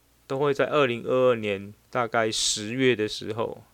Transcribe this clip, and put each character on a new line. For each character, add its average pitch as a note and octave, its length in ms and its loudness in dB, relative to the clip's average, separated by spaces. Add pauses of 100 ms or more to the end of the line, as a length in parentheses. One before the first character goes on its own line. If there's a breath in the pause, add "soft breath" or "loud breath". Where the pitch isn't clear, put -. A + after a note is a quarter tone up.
(260)
都 C3+ 120 -4
会 C#3+ 140 2
在 C3+ 140 0
二 D3 180 2
零 A#2+ 200 -2
二 B2+ 260 4
二 A#2+ 40 4
年 G#2 380 -4 (160)
大 B2 180 -2
概 A2+ 240 0
十 G#2+ 440 -4
月 B2+ 200 4
的 G#2+ 140 -2
时 G2 240 -10
候， A2 420 -6